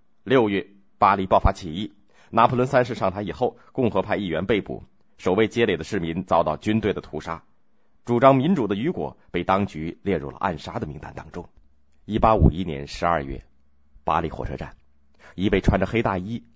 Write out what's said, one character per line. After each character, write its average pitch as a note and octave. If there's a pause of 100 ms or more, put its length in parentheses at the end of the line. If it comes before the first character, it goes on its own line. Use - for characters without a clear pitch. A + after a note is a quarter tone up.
(240)
六 A#2
月 G2 (300)
巴 G2+
黎 F#2+
爆 G2
发 F#2+
起 F2
义， F#2 (380)
拿 A2+
破 B2+
仑 B2+
三 C3
世 A#2+
上 F#2+
台 G2
以 F#2+
后， - (140)
共 A#2+
和 F#2+
派 F#2+
议 G2+
员 E2
被 G#2
捕， B1+ (340)
守 -
卫 G#2+
街 A#2
垒 F#2+
的 D#2
市 G2
民 E2
遭 E2+
到 D#2
军 G#2+
队 G2+
的 -
屠 -
杀， E2 (580)
主 A#2+
张 C3+
民 C#3
主 B2+
的 G2
雨 A#2+
果 D#2 (160)
被 F2
当 G2
局 D#2+
列 F#2+
入 C#2
了 B1+
暗 F2+
杀 E2
的 A2
名 D2
单 -
当 -
中。 F2 (560)
一 G#2+
八 A2+
五 E2+
一 E2+
年 C#2+
十 -
二 E2
月， C2+ (580)
巴 D#2+
黎 E2
火 B1
车 C2+
站， - (600)
一 F#2
位 F#2+
穿 -
着 F#2+
黑 A#2
大 G2
衣、 G#2 (120)